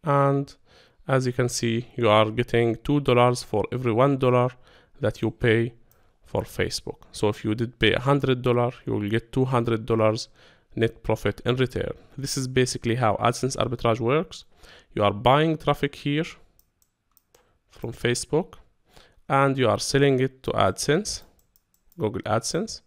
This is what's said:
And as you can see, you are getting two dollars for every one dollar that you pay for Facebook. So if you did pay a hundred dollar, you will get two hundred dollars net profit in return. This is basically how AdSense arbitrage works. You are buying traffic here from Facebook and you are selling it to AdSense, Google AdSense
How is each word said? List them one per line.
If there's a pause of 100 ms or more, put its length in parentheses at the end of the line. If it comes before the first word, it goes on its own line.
And (540)
as
you
can
see,
you
are
getting
two
dollars
for
every
one
dollar (500)
that
you
pay (520)
for
Facebook. (120)
So
if
you
did
pay
a
hundred
dollar, (140)
you
will
get
two
hundred
dollars (500)
net
profit
in
return. (260)
This
is
basically
how
AdSense
arbitrage
works. (500)
You
are
buying
traffic
here (1400)
from
Facebook (720)
and
you
are
selling
it
to
AdSense, (760)
Google
AdSense